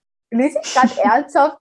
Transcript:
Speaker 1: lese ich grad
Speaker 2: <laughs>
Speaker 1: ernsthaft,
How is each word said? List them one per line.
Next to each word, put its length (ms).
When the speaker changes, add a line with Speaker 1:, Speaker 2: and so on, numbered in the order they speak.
Speaker 1:
lese 320
ich 100
grad 240
Speaker 2:
<laughs> 60
Speaker 1:
ernsthaft, 580